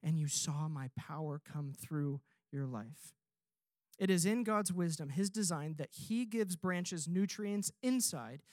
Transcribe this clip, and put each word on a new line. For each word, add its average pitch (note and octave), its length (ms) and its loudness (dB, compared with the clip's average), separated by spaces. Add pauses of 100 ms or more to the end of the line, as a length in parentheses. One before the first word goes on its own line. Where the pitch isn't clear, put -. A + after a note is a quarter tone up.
and D#3 200 2
you D3 80 2
saw D3+ 400 0
my C3+ 260 -4
power D3 460 -6
come C#3+ 320 -6
through C#3+ 480 0 (320)
your C#3 120 -2
life. B2 480 -6 (840)
It F#3+ 100 2
is F3+ 160 6
in A3+ 200 4
God's G#3 280 2
wisdom, E3 360 0
his F3+ 200 2
design, E3+ 460 0
that D3 160 -6
he A#3 340 -2
gives G#3+ 300 0
branches F3 540 -2
nutrients G3+ 640 0 (100)
inside D3+ 720 0